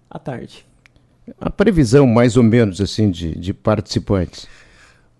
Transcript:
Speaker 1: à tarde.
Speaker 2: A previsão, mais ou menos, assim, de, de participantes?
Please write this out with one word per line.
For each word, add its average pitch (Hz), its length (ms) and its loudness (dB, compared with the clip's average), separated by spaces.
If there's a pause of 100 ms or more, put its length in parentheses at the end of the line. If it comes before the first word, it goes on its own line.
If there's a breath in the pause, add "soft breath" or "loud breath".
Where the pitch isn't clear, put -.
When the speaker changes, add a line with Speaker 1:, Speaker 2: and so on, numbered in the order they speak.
Speaker 1:
à - 120 -20
tarde. - 440 -16 (760)
Speaker 2:
A - 120 -6
previsão, 143 560 4
mais 120 280 2
ou 127 60 4
menos, 110 400 2
assim, 104 280 0
de, 82 280 -6
de 90 160 -8
participantes? 101 960 -6 (720 soft breath)